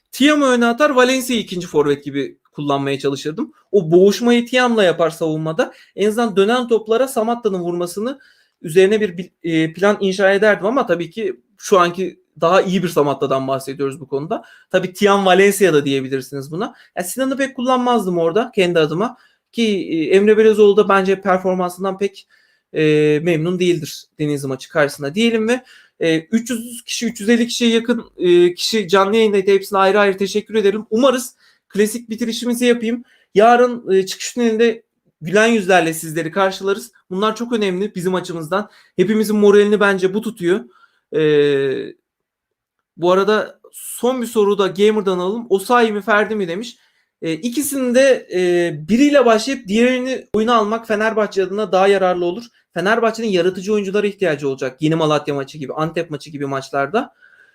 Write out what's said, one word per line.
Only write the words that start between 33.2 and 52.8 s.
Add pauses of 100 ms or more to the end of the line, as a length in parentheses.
Yarın,
e,
çıkış
tünelinde (380)
gülen
yüzlerle
sizleri
karşılarız. (180)
Bunlar
çok
önemli
bizim
açımızdan. (260)
Hepimizin
moralini
bence
bu
tutuyor. (560)
E, (1800)
bu
arada (120)
son
bir
soru
da
Gamer'dan
alalım.
"Osayi
mi,
Ferdi
mi?"
demiş. (440)
E,
ikisinin
de,
e, (180)
biriyle
başlayıp
diğerini
oyuna
almak
Fenerbahçe
adına
daha
yararlı
olur. (300)
Fenerbahçe'nin